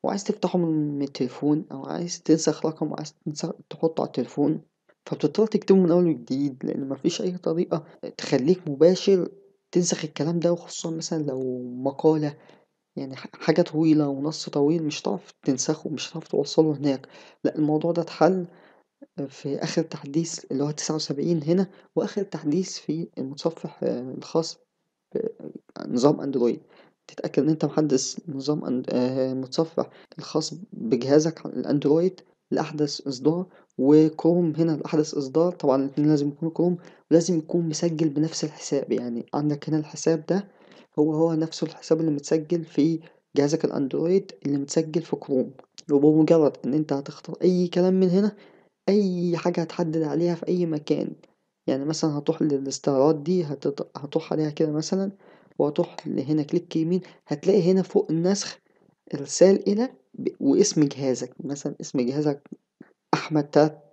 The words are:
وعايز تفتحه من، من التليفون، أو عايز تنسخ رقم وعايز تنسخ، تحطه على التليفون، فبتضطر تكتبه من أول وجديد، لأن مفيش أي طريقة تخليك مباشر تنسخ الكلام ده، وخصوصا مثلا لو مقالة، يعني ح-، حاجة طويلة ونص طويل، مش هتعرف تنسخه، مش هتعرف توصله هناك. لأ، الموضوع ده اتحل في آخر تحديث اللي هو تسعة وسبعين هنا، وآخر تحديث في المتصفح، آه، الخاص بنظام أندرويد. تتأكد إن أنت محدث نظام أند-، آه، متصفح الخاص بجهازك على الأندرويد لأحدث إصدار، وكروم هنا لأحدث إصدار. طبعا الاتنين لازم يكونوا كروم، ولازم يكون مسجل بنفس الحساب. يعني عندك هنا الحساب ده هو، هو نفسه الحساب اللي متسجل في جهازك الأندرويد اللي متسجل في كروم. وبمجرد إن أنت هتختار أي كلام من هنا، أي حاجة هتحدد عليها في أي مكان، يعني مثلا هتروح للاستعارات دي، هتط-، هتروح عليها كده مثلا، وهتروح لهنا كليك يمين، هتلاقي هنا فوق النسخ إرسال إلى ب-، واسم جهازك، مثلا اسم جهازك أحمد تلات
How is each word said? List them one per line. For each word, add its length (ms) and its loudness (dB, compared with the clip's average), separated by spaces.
وعايز 200 -2
تفتحه 360 0
من، 380 0
من 40 -2
التليفون، 680 -2
أو 140 -12
عايز 360 -8
تنسخ 440 2
رقم 260 -4
وعايز 220 -10
تنسخ، 260 -6
تحطه 320 -2
على 60 -2
التليفون، 540 -2
فبتضطر 420 0
تكتبه 320 4
من 120 4
أول 160 4
وجديد، 580 -2
لأن 240 -6
مفيش 320 -4
أي 160 -4
طريقة 460 -2
تخليك 500 0
مباشر 600 4
تنسخ 340 0
الكلام 340 -2
ده، 140 2
وخصوصا 420 -8
مثلا 280 -6
لو 400 -4
مقالة، 760 0
يعني 200 -10
ح-، 180 -16
حاجة 280 2
طويلة 460 4
ونص 420 -6
طويل، 340 2
مش 180 -4
هتعرف 300 -4
تنسخه، 440 -2
مش 220 -8
هتعرف 160 -12
توصله 500 2
هناك. 300 -2
لأ، 120 0
الموضوع 360 0
ده 100 0
اتحل 440 2
في 300 -8
آخر 240 -2
تحديث 680 -6
اللي 120 -2
هو 80 -2
تسعة 240 -4
وسبعين 480 -2
هنا، 240 2
وآخر 280 -2
تحديث 540 -4
في 300 -6
المتصفح، 680 -6
آه، 340 -4
الخاص 420 -6
بنظام 360 2
أندرويد. 380 -2
تتأكد 360 -2
إن 60 2
أنت 160 0
محدث 520 0
نظام 380 -4
أند-، 240 -2
آه، 440 0
متصفح 560 -2
الخاص 340 -4
بجهازك 720 2
على 100 -10
الأندرويد 680 2
لأحدث 560 -4
إصدار، 380 0
وكروم 800 4
هنا 140 2
لأحدث 420 0
إصدار. 380 0
طبعا 320 2
الاتنين 260 2
لازم 180 4
يكونوا 260 -4
كروم، 240 0
ولازم 260 4
يكون 320 -2
مسجل 400 0
بنفس 340 -2
الحساب. 480 -4
يعني 420 -4
عندك 360 -2
هنا 80 0
الحساب 520 -2
ده 180 0
هو، 140 2
هو 200 2
نفسه 340 -2
الحساب 320 0
اللي 120 0
متسجل 540 -2
في 340 0
جهازك 280 2
الأندرويد 680 -2
اللي 120 -2
متسجل 440 -2
في 140 -6
كروم. 360 -2
وبمجرد 760 6
إن 80 -2
أنت 200 -2
هتختار 480 -8
أي 260 2
كلام 260 2
من 160 4
هنا، 220 2
أي 480 2
حاجة 240 0
هتحدد 400 -2
عليها 340 0
في 120 -8
أي 180 0
مكان، 460 -2
يعني 180 -2
مثلا 320 -2
هتروح 240 -2
للاستعارات 760 2
دي، 300 0
هتط-، 420 -6
هتروح 360 -4
عليها 160 0
كده 220 -2
مثلا، 400 -2
وهتروح 480 -2
لهنا 360 -2
كليك 320 -4
يمين، 260 0
هتلاقي 440 2
هنا 100 4
فوق 300 0
النسخ 480 -2
إرسال 560 4
إلى 200 0
ب-، 160 -4
واسم 440 4
جهازك، 500 -4
مثلا 380 -6
اسم 200 -4
جهازك 480 -2
أحمد 300 0
تلات 500 4